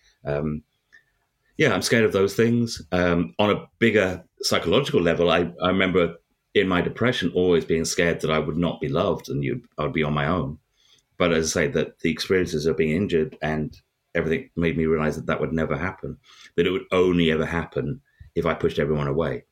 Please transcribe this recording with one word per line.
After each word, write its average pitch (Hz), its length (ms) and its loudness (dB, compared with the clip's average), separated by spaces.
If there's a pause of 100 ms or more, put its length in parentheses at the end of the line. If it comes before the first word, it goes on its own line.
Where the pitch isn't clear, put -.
(260)
um, 76 380 -4 (960)
yeah, 131 160 2
I'm 87 80 0
scared 113 240 2
of 90 80 0
those 98 220 2
things. 117 460 0 (100)
Um, 87 480 0
on 104 120 4
a 85 160 -2 (120)
bigger 101 440 2 (180)
psychological 101 600 0
level, 85 280 2
I, 87 220 2 (100)
I 90 60 0
remember 90 480 2 (380)
in 98 140 4
my 90 140 2
depression 104 540 -2
always 90 300 2
being 82 200 0
scared 87 360 0
that 76 100 -2
I 78 80 2
would 78 180 -4
not 80 220 -2
be - 100 -4
loved 82 400 -2
and 69 140 -4
you, 62 180 -4 (160)
I 76 60 -4
would 73 100 -4
be 78 100 0
on 73 100 -2
my 73 140 -2
own. 78 320 -4 (580)
But 87 160 2
as 80 220 0
I 87 100 2
say, - 40 -2
that - 300 -4
the 85 120 0
experiences 85 540 -2
of 80 120 0
being 78 180 0
injured 85 460 -2
and 76 380 -4 (360)
everything 82 400 -2
made 85 220 0
me 80 80 0
realise 78 300 0
that 80 120 -10
that 78 120 -2
would 76 140 -2
never 78 240 -2
happen, 76 400 -8 (380)
that 87 100 2
it 92 60 0
would 92 200 -4
only 87 400 4
ever 78 140 0
happen 71 560 -6 (340)
if 82 100 -2
I 80 80 0
pushed 80 260 -2
everyone 73 280 0
away, 69 440 -2